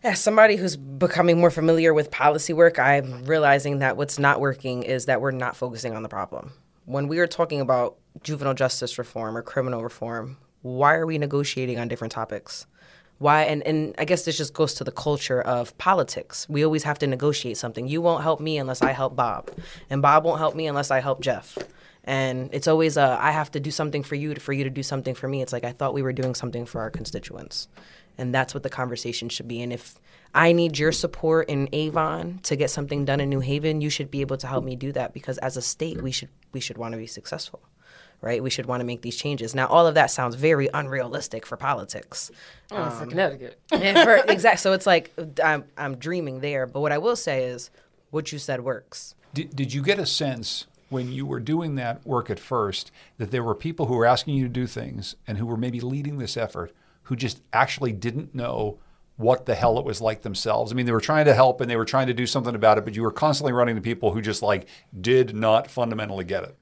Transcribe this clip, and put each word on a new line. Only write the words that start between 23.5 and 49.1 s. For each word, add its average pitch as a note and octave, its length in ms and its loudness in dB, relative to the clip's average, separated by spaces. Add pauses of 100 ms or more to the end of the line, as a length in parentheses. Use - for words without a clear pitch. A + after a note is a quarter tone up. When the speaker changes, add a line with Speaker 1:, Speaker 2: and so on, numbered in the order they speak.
Speaker 1:
to D#3 80 -6
do D3 120 -6
something D3 320 -4
for D3 100 -8
you D3 200 -6
to, C#3 60 -10
for C#3+ 120 -6
you C#3 100 -2
to C3+ 80 -2
do C3 140 -6
something C3 320 -4
for - 100 -8
me." C3+ 160 -2
It's B2+ 100 -6
like, A#2+ 120 -6
I B2 80 -6
thought - 220 -4
we C#3 80 -2
were C3 100 -2
doing B2+ 240 -2
something A#2+ 280 -6
for A#2+ 160 -8
our A2 100 -6
constituents. - 760 -10 (520)
And B2 160 -4
that's C3 200 0
what C3 80 -8
the C3 80 -6
conversation A#2+ 580 -6
should A#2 200 -8
be. A#2 120 -6
And A#2+ 120 -6
if - 260 -12 (360)
I E3 180 8
need E3+ 260 4
your D#3 140 2
support D#3+ 560 0
in C#3 240 -2
Avon D#3+ 720 -2
to D#3 120 0
get C#3 140 0
something C#3+ 340 -4
done C#3 160 0
in C#3 80 0
New C3+ 120 0
Haven, D3 400 -2
you D3 100 -2
should C#3 200 -4
be C#3 100 -4
able C3+ 180 -2
to - 80 -8
help B2+ 180 -4
me C3 120 -6
do C3+ 160 -8
that, C3 200 -4
because - 260 -8
as C3 180 -4
a B2 60 -6
state, E3 400 -6
we C3 100 -4
should, - 180 -8 (220)
we C3 80 -8
should A2+ 180 -10
wanna A2+ 180 -8
be A2+ 100 -10
successful, - 540 -12 (640)
right? A2+ 200 -2
We C3 60 -4
should B2+ 180 -4
wanna B2 180 -4
make A#2+ 180 -8
these A#2+ 160 -8
changes. B2+ 360 -6
Now, C3 120 0
all E3+ 200 6
of D#3 100 4
that C#3 140 6
sounds B2 260 -2
very C#3 360 2
unrealistic C3 720 -6
for A#2 140 -12
politics. - 720 -6 (400)
Speaker 2:
Oh, G#3 180 -4
for A3+ 140 -8
Speaker 1:
Um, B2 80 -10
Speaker 2:
Connecticut. C#3 560 -4
Speaker 1:
<laughs> - 60 -2
and G3 260 4
for, A#3 180 10
Speaker 2:
<laughs> - 160 6
Speaker 1:
exact-, G3 280 6
so F#3+ 120 4
it's F#3+ 140 2
like, E3+ 260 4 (320)
I'm, D3+ 200 2 (120)
I'm C3+ 220 -6
dreaming D3 420 -6
there. C#3 260 -2
But C3+ 140 -8
what D3 120 0
I D3 60 0
will A#3 180 0
say C3+ 280 -2
is, B2 260 -8 (420)
what D3+ 200 -6
you D3+ 60 -10
said C3 240 -4
works. - 520 -8 (200)